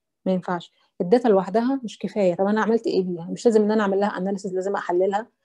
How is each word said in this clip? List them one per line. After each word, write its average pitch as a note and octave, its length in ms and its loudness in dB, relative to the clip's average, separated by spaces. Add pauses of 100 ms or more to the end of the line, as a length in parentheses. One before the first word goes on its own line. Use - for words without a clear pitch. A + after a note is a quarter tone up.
(260)
ما F#3+ 60 0
ينفعش. F3+ 400 -4 (300)
الداتا A#3 260 4
لوحدها A3 560 2
مش G#3+ 160 -12
كفاية. F#3+ 360 0
طب F#3+ 100 0
أنا G#3 160 0
عملت A3 260 0
إيه F#3+ 160 0
بيها؟ F3 220 -6
مش F#3 200 -4
لازم A3 180 6
إن G#3 80 0
أنا A3 100 2
أعمل G3 180 0
لها G3+ 100 0
analysis، F#3+ 440 -6
لازم F#3 220 -4
أحللها، G3 520 -2 (180)